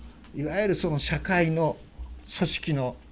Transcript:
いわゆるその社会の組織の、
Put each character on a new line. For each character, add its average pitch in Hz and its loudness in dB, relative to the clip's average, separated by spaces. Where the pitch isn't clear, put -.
い 139 -4
わ 156 0
ゆ 214 4
る 175 4
そ 170 0
の 143 0
社 147 -2
会 175 4
の 160 2
組 175 2
織 - -2
の、 127 0